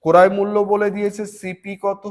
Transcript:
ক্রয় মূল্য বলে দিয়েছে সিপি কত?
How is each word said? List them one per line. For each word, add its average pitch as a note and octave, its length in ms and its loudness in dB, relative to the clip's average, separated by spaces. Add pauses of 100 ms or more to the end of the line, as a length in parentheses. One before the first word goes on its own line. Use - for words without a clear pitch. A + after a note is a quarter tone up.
ক্রয় F3+ 320 6
মূল্য G3+ 180 -2 (160)
বলে G#3 240 0
দিয়েছে G#3 280 -4 (140)
সিপি F#3 360 -12 (100)
কত? G3 280 -4